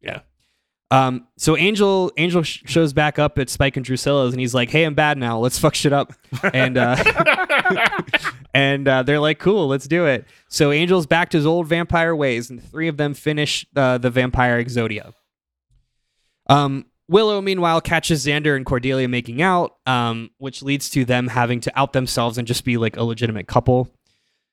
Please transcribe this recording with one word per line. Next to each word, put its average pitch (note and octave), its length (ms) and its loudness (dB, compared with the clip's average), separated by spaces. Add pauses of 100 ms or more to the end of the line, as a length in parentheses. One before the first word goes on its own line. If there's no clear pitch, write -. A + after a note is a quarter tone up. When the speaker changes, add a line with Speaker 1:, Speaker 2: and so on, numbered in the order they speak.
Speaker 1:
Yeah. - 180 -12 (680)
Speaker 2:
Um, B2+ 380 0 (100)
so D#3 200 2
Angel, F#3+ 600 2
Angel E3+ 260 0
sh-, - 220 -8
shows E3 260 2
back D3+ 260 0
up D3 220 0
at C3 100 -4
Spike C#3 280 -2
and B2+ 80 -6
Drusilla's, C3 480 0
and B2+ 80 -4
he's B2 120 -4
like, A#2+ 160 0
"Hey, D#3 140 2
I'm D#3 100 0
bad D3 240 2
now. A#2 220 -2
Let's B2 180 0
fuck D#3 160 2
shit C#3+ 200 0
up." C#3 180 -2 (420)
And, B2+ 240 0
uh, B2 200 2
<laughs> F#4 1000 0 (460)
Speaker 1:
<laughs> - 100 -20
Speaker 2:
and, C#3 360 2
uh, C3 140 4
they're D3 180 0
like, D3+ 180 0
"Cool, F3+ 300 2
let's C3+ 180 -4
do E3+ 180 0
it." C3 200 0 (240)
So D3 220 2
Angel's F3 360 2
back E3+ 220 2
to - 80 0
his D3 80 2
old E3 220 0
vampire E3+ 460 0
ways, B2+ 360 -2
and B2 100 -16
the - 80 -20
three D#3+ 220 -4
of D3 80 -6
them D3 160 -2
finish, D3+ 600 -4
uh, B2+ 260 2
the B2+ 100 0
vampire B2 520 2
Exodia. A2+ 520 -4 (1400)
Um, C#3 360 2 (220)
Willow, G#3 320 4
meanwhile, F3+ 400 0
catches D#3+ 460 -2
Xander D3 320 0
and C3 80 -6
Cordelia C3 420 0
making B2 340 -4
out, F3+ 340 0 (100)
um, A#2 540 -2
which C3 220 -12
leads C#3 280 -4
to C3+ 160 0
them B2 240 0
having A#2+ 320 0
to - 180 -4
out C#3 140 -2
themselves A#2+ 440 -2
and A#2+ 80 -4
just B2 200 -4
be, B2 100 0
like, A2+ 220 -2
a A#2 60 -2
legitimate A2+ 440 -4
couple. B2+ 420 2 (640)